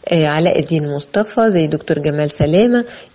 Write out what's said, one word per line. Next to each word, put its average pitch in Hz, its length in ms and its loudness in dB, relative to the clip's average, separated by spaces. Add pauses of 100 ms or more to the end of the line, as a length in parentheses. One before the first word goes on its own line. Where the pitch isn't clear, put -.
آه، 160 180 2
علاء 160 320 0
الدين 151 360 -2
مصطفى، 208 560 0
زي 165 160 2
دكتور 151 320 -2
جمال 147 300 -2
سلامة، 220 540 2 (320)